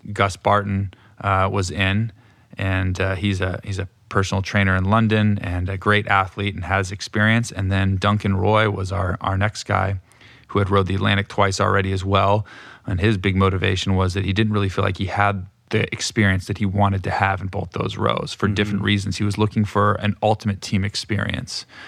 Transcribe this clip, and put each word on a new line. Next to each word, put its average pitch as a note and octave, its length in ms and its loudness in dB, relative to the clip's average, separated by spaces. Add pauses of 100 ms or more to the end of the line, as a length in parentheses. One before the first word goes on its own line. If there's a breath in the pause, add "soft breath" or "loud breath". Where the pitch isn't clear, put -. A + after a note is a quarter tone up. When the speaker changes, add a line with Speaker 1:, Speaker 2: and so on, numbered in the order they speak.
(140)
Speaker 1:
Gus G2 240 0
Barton, G2+ 560 0 (280 soft breath)
uh, G2 300 2
was G2 180 -2
in, G2+ 420 0 (460 soft breath)
and, F#2+ 420 0
uh, F#2+ 160 0
he's F#2+ 260 0
a, F#2 220 -2
he's G2 160 -6
a F#2+ 80 -6 (220)
personal F#2+ 320 0
trainer F#2+ 340 2
in F#2 100 2
London G#2+ 560 4
and F2+ 280 -2
a G2 80 -4
great G#2 300 2
athlete G2 480 0
and F#2 100 -8
has F#2+ 260 0
experience. A2 600 0
And G2 200 -2
then G2 260 2
Duncan G2+ 400 2
Roy G#2+ 320 4
was F#2+ 220 -4
our, F#2+ 300 -2
our F#2+ 160 0
next G#2 260 -2
guy F#2+ 360 0 (480 loud breath)
who G2 120 0
had F#2+ 100 0
rowed G2 180 2
the F#2+ 80 -2
Atlantic G2+ 320 0
twice G2 320 0
already G2 320 0
as F#2+ 140 -2
well. G2 400 2 (400 loud breath)
And F#2 140 -2
his G#2 180 2
big F#2+ 180 0
motivation F#2+ 600 2
was F#2 180 2
that G2 100 -2
he F#2+ 100 0
didn't G#2+ 200 2
really G2+ 160 0
feel G2 140 -2
like G2 140 0
he F#2+ 100 -2
had G2+ 400 0 (240)
the G#2+ 200 0
experience F#2+ 540 0
that - 140 -6
he G#2 80 0
wanted G2 380 2
to G2 40 -4
have F#2+ 320 0
in G2 60 -6
both F#2+ 240 -8
those G#2 260 -4
rows - 380 -2
for - 100 -2
Speaker 2:
Mm-hmm. G#2+ 80 2
Speaker 1:
different G#2 300 0
reasons. G#2 340 0
He G#2+ 60 -4
was G2+ 160 -2
looking G#2+ 260 2
for G#2 300 2
an G#2 260 -2
ultimate G#2+ 400 0
team G2 220 -2
experience. - 840 -6 (220 loud breath)